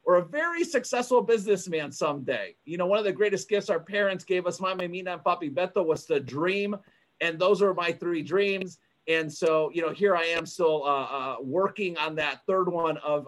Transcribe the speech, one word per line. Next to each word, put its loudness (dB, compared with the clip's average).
or 6
a 4
very -2
successful 2
businessman 0
someday." -4
You -8
know, 0
one 4
of 0
the 2
greatest 0
gifts 0
our 0
parents -2
gave 0
us, -2
Mami -4
Mina -8
and -10
Papi 0
Beto, 0
was 0
to 0
dream. -2
And -2
those 4
are 4
my -2
three -4
dreams. -2
And 0
so, 2
you -2
know, 0
here 2
I 2
am 0
still, 2
uh, 2
uh, -4
working -2
on -2
that -2
third 2
one 0
of, -2